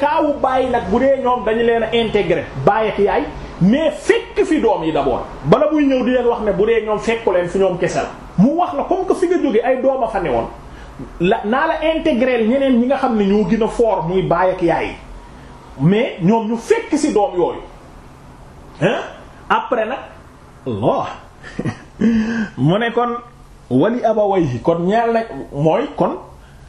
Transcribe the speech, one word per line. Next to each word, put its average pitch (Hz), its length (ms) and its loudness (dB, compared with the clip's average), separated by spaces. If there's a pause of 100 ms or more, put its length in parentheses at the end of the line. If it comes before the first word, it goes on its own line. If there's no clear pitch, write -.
kaawu 302 420 2
baay 262 280 0
nag, 226 200 -2
bu 233 80 2
dee 269 240 2
ñoom 247 220 0
dañu 220 180 0
leen 233 220 2
a 220 100 -4
intégré, 196 500 0 (220)
baay 214 220 2
ak - 100 -4
yaay, 202 240 2 (380)
mais 269 320 2
fekk - 520 0
fi 311 160 2
doom 190 220 2
yi 160 100 0
d'abord. 139 300 0 (220)
Bala 254 260 4
muy 302 160 2
ñëw 254 180 2
di 240 60 2
leen 247 160 2
wax 233 160 2
ne 208 100 0
bu 185 140 2
dee 226 180 2
ñoom 214 140 0
fekku 226 340 0
leen 175 160 0
fi, 190 100 -2
ñoom 185 200 2
kese 165 240 -2
la. - 80 -6 (280)
Mu 220 180 6
wax 349 180 0
la 277 100 -2
comme 370 220 -2
que - 80 2
fi 359 140 0
nga 359 120 2
jóge 269 220 2
ay 254 180 0
doom 262 220 0
a 220 60 0
fa 196 120 -4
newoon, 120 260 -2 (720)
la, 196 240 2
naa 262 220 0
la 320 280 0
intégré 254 520 0
ñeneen 262 340 2
ñi 247 60 2
nga 269 100 2
xam 240 200 0
ne 208 80 2
ñoo 202 240 4
gën 214 140 2
a 220 60 0
fort 214 400 0
muy 185 140 2
baay 175 300 2
ak 180 100 -4
yaay, - 260 0 (920)
mais 196 420 2
ñoom 208 260 2
ñu 233 80 -2
fekk 403 400 -2
ci 294 160 0
doom 190 240 0
yooyu. 135 240 0 (1200)
Hein? 226 180 0 (520)
Après 220 360 0
nag, 254 120 -8 (680)
Allah. 117 420 -2 (920)
<laughs> - 0 - (580)
Mu 156 220 2
ne 233 140 -2
kon, 240 240 -2 (540)
"Wa 135 200 4
li 240 140 -2
abawayhi", 196 580 0
kon 170 240 2
ñeel 233 260 2
nag, 226 140 -2 (260)
mooy 165 440 0
kon, 320 200 0 (520)